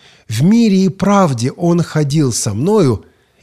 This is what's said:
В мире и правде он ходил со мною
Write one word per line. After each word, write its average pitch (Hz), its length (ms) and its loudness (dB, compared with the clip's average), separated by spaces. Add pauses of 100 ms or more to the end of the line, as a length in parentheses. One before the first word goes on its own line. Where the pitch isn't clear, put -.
(280)
В 110 160 -4
мире 202 400 2
и 190 60 0
правде 175 640 0
он 170 320 0
ходил 147 500 -2
со - 200 -6
мною 143 520 0 (380)